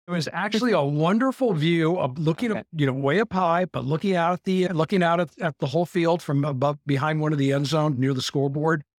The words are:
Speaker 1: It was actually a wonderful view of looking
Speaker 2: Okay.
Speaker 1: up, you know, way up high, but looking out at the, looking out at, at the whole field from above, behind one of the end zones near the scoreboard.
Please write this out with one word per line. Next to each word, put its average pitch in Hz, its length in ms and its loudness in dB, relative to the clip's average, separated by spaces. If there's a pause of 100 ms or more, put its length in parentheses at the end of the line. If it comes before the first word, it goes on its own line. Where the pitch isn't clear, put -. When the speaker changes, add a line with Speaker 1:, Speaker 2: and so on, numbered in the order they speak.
Speaker 1:
It - 20 -8
was 170 220 -4
actually 214 400 -2
a 165 100 2
wonderful 208 680 2
view 165 460 2
of 143 200 -2
looking 165 340 0
Speaker 2:
Okay. 190 80 -4
Speaker 1:
up, - 140 -16
you 147 120 2
know, 127 80 0
way 139 260 2
up 226 140 -2
high, 180 320 2
but 127 180 -8
looking 160 320 0
out 170 160 2
at 180 120 -6
the, 185 240 0
looking 175 340 0
out 170 180 2
at, - 180 -4
at 165 200 -6
the 151 80 -4
whole 160 200 0
field 170 360 0
from 139 220 0
above, 143 420 -2
behind 151 340 0
one 151 120 0
of 151 60 0
the 139 140 2
end 139 140 0
zones 151 320 0
near 135 160 2
the 127 80 -2
scoreboard. 147 600 0 (160)